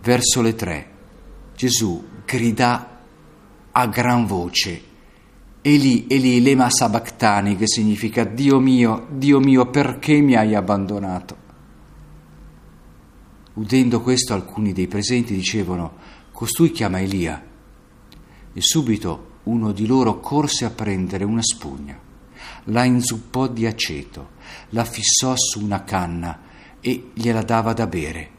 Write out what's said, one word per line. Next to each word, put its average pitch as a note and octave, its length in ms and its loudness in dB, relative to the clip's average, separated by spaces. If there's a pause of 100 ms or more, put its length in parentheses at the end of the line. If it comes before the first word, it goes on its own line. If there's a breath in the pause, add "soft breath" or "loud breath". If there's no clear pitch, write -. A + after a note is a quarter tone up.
Verso A#2+ 380 2
le A2+ 120 2
tre F2 380 -8 (640)
Gesù A2+ 520 -2 (160)
gridà A#2+ 760 -2 (720)
a B2 160 2
gran A#2+ 400 0
voce: F2 560 -4 (800 soft breath)
"Eli, C3+ 440 4
Eli, B2+ 360 4
lema C3 260 4
sabachthani", G#2 880 0
che A2 100 0
significa: G#2+ 560 0
"Dio C3 360 2
mio, B2 500 2
Dio C#3 300 4
mio, C3 320 4
perché C#3+ 500 2
mi C3+ 140 6
hai G#2+ 180 4
abbandonato?" G2 920 -4 (2000)
Udendo A#2 460 2
questo, B2 340 0
alcuni G2 360 -4
dei F2+ 160 -2
presenti A2 460 -2
dicevano: F#2 600 -4 (360 loud breath)
"Costui D3+ 380 0
chiama F#2+ 320 -2
Elia." F2+ 420 -4 (1120 soft breath)
E - 80 -8
subito G#2+ 840 0
uno A2+ 260 0
di G#2 160 -2
loro A#2+ 320 2
corse C#3+ 440 -2
a A2+ 60 -4
prendere G2 540 -4
una A2+ 180 -2
spugna, C#2+ 580 -8 (680 loud breath)
la A2+ 180 0
inzuppò B2 640 0
di A2+ 180 -4
aceto, - 640 -8 (400 loud breath)
la A2 160 -2
fissò - 500 -2
su - 280 -4
una G2+ 200 -4
canna E2+ 560 -6 (400 loud breath)
e - 360 -6
gliela A2+ 260 0
dava A2+ 320 0
da A2+ 140 -2
bere. D#2+ 520 -8